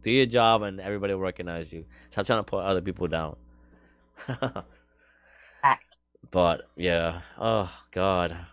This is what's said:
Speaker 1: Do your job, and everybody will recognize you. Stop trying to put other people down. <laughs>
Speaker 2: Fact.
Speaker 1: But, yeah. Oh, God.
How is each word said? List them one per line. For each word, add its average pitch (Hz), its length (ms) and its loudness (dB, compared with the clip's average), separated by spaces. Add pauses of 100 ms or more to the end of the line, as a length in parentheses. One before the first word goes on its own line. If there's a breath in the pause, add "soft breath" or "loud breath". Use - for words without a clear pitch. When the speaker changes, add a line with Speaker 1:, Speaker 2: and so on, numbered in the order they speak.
Speaker 1:
Do 110 120 -2
your 131 140 6
job, 113 360 4
and 98 180 -6
everybody 98 340 -2
will 95 80 -4
recognize 87 500 -6
you. 82 140 -14 (240 soft breath)
Stop 101 160 -2
trying 117 120 2
to 104 60 -2
put 98 200 -4
other 95 180 2
people 90 260 -4
down. 80 280 -4 (800 soft breath)
<laughs> - 100 -18 (1400 soft breath)
Speaker 2:
Fact. - 340 0 (340)
Speaker 1:
But, 87 460 2
yeah. 85 460 0 (160)
Oh, 107 340 0 (180)
God. 90 460 0 (160)